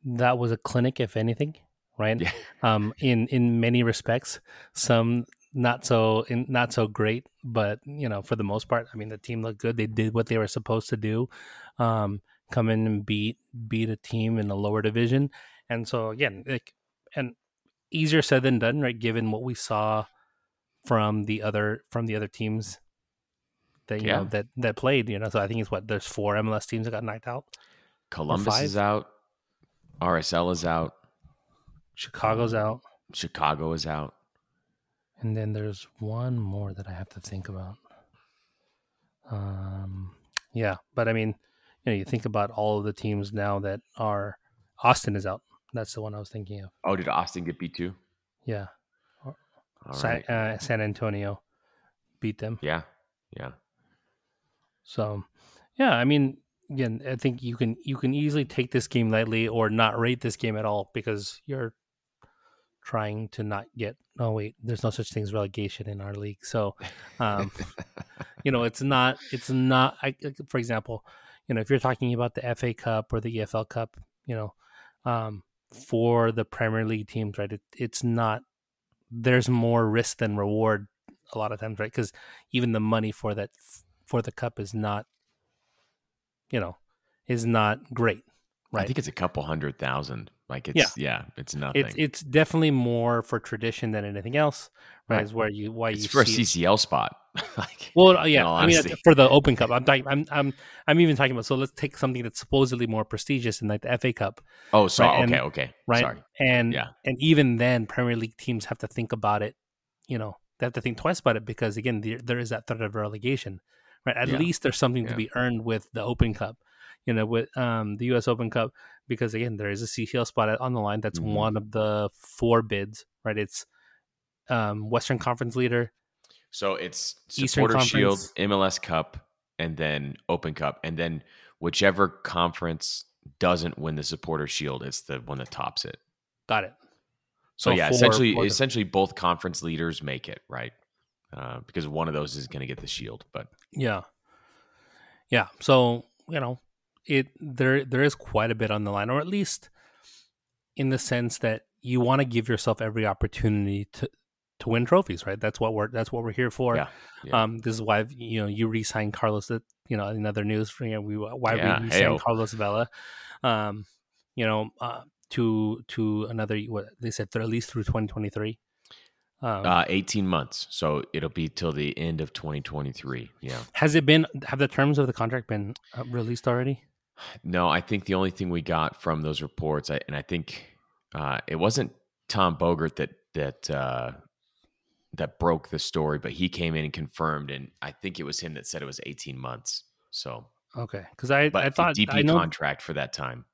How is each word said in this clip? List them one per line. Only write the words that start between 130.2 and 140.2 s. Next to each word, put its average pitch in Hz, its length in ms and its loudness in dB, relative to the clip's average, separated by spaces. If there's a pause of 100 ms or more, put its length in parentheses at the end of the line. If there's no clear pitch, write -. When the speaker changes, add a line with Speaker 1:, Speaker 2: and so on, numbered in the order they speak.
Speaker 2:
Open 80 260 -2
Cup, 73 280 -4
and 80 160 -6
then 82 240 -4 (360)
whichever 92 500 4
conference - 960 -2 (340)
doesn't 87 400 2
win 78 180 -4
the 73 60 -4
Supporter 78 440 -4
Shield, 69 360 -4
it's 67 200 -6
the 67 180 -8
one 67 180 -10
that 64 120 -10
tops - 340 -6
it. - 140 -14 (480)
Speaker 1:
Got 107 180 0
it. 92 100 -14 (800)
Speaker 2:
So, - 140 2
Speaker 1:
So 92 60 6
Speaker 2:
yeah, 80 120 4
Speaker 1:
four, 123 80 6
Speaker 2:
essentially, 117 380 8
Speaker 1:
four - 120 2
Speaker 2:
essentially 120 380 0
both 95 300 2
conference 87 480 -2
leaders 82 400 -4
make 67 260 -8